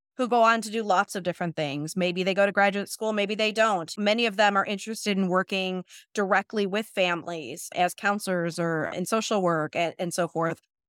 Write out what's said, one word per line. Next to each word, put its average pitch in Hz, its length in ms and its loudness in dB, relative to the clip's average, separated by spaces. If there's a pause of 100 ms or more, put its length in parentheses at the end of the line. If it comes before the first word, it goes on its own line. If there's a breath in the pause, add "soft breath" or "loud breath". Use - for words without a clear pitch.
(160)
who 254 120 -2
go 233 140 4
on 226 180 6
to 220 100 -8
do 220 120 -2
lots 196 320 0
of 190 80 -6
different 170 340 -4
things. 147 400 -4
Maybe 180 260 0
they 185 120 0
go 196 100 4
to 202 80 2
graduate 202 380 2
school, 220 240 -2
maybe 202 200 0
they 214 180 0
don't. 208 440 2
Many 220 300 2
of 202 100 -4
them 202 180 6
are 196 120 4
interested 208 500 -4
in 190 120 2
working 185 540 0 (300 loud breath)
directly 202 540 0
with 208 200 -2
families 170 880 -4
as 180 200 0
counselors 185 640 -2
or 165 360 -2
in 180 120 -4
social 220 340 0
work 165 340 0
and, 170 240 -2
and 175 140 -4
so 175 160 0
forth. 165 320 -2 (280)